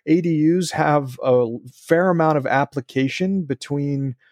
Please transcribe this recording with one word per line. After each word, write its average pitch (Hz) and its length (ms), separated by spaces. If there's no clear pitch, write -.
A 160 140
D 170 100
Us 180 140
have 147 520
a 123 240
fair 175 360
amount 160 280
of 135 80
application 139 1000
between 139 760